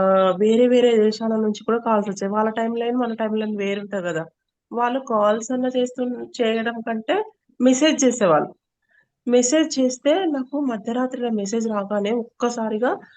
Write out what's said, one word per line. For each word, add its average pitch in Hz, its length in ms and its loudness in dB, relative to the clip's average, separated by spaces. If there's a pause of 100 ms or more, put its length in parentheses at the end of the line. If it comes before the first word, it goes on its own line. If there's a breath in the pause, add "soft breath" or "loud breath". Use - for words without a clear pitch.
(400)
వేరే 226 280 4
వేరే 240 300 4
దేశాల 220 380 0
నుంచి 214 280 -2
కూడా 226 140 0
కాల్స్ 220 320 0
వచ్చాయి. 196 220 -6
వాళ్ళ 214 180 0
టైమ్ 233 300 -4
లైన్, 240 160 -2
మన 240 180 -2
టైమ్ 220 260 -2
లైన్ 214 180 -4
వేరు 202 220 -2
ఉంటది 202 240 -8
కదా. 165 220 -4 (460)
వాళ్ళు 240 280 -2
కాల్స్ 226 520 0
అన్నా 254 260 -2
చేస్తు-, 247 500 -4 (140)
చేయడం 226 400 -2
కంటే 233 420 -4 (380)
మెసేజ్ 262 440 4
చేసేవాళ్ళు. 202 500 2 (720)
మెసేజ్ 269 520 2
చేస్తే 285 460 2
నాకు 277 340 -4
మధ్యరాత్రిలో 240 680 -4
మెసేజ్ 220 380 -2
రాగానే 202 440 -2
ఒక్కసారిగా 233 880 -4 (180 loud breath)